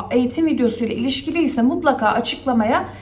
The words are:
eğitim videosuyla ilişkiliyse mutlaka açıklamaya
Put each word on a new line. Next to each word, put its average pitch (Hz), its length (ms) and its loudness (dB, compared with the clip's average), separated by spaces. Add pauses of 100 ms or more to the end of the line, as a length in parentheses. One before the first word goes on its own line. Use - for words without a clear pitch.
(120)
eğitim 247 340 0
videosuyla 233 500 0
ilişkiliyse 269 680 0
mutlaka 262 460 2
açıklamaya 240 800 0 (160)